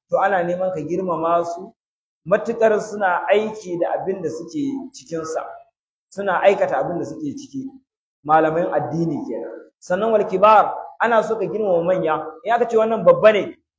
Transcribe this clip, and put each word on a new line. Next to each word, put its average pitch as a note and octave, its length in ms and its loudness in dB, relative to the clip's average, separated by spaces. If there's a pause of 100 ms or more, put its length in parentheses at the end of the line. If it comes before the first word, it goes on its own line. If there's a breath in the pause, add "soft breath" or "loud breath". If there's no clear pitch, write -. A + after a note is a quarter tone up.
to E3+ 80 -2
ana F#3+ 260 2
neman F3+ 300 -2
ka D#3 80 -6
girmama E3+ 640 -2
su, F#3 280 -12 (520)
matuƙar G#3+ 560 2
suna G3 480 -2
aiki G3 500 0
da D#3+ 220 0
abin F#3+ 220 -6
da D#3 60 -4
suke C3+ 640 -6
cikinsa, D#3+ 520 -8 (640)
suna G3 320 -2
aikata F#3+ 360 2
abin D3+ 200 -4
da D3 80 -6
suke C#3+ 320 -8
ciki, - 320 -12 (560)
malaman D#3+ 460 2
addini D3+ 460 -2 (100)
kenan. - 420 -10 (120)
Sannan G3+ 300 -2
wal G#3 180 4
kibar, G3 440 6 (280)
ana A3+ 220 4
so A3 120 -2
ka - 100 -4
girmama F3+ 380 0
manya, E3 420 0 (200)
in G#3+ 80 0
aka A#3 160 2
ce A3+ 80 2
wannan A3 260 0
babba F3+ 300 8
ne, F3 240 -2 (220)